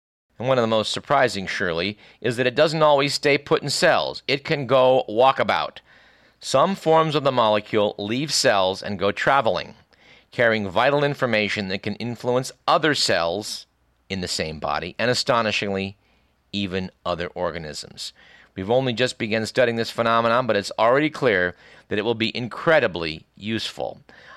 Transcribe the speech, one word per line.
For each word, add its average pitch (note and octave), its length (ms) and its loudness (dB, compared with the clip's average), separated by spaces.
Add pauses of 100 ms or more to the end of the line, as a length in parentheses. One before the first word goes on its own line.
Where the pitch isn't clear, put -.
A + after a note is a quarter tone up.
(380)
and A#2 80 -6
one C3 120 2
of A#2 40 2
the A2+ 40 2
most A2 260 0
surprising G#2+ 540 0
surely, F2+ 500 -4 (240)
is A#2 160 -2
that B2+ 100 0
it B2 100 0
doesn't D#3 260 2
always C#3+ 320 4
stay C#3 240 2
put - 240 0
in C#3+ 80 -6
cells. G2 580 0
It C#3 160 -2
can D3 220 -2
go C3 420 4
walkabout. G#2+ 720 2 (640)
Some E3 300 2
forms D#3+ 400 2
of D3 80 0
the C#3 80 2
molecule G#2+ 680 2
leave B2 340 -4
cells G2 500 2
and G2 160 -8
go G2 140 0
traveling, A2+ 640 0 (560)
carrying A2 360 2
vital C#3 360 2
information G#2+ 640 -2
that G2 160 -6
can G#2 100 -4
influence B2 560 -4 (160)
other D3+ 300 2
cells F2+ 680 -2 (420)
in F#2+ 140 -6
the F2 40 -6
same D#2 320 -6
body, D2+ 400 -6
and A2+ 100 0
astonishingly, G#2 880 -2 (560)
even F#2+ 380 -6 (160)
other F2 220 -4
organisms. E2 840 -8 (440)
We've F#2+ 160 -4
only B2+ 200 0
just A#2+ 260 -2
begun A2 280 -4
studying A#2 300 0
this A2+ 160 -4
phenomenon, A#2 560 0
but G#2+ 80 0
it's G2+ 240 -2
already C3+ 300 4
clear F#2 440 0 (320)
that G2+ 140 -4
it G2 40 -4
will A#2 120 0
be A2+ 200 -4
incredibly G#2 880 0 (120)
useful. G2+ 640 -6 (360)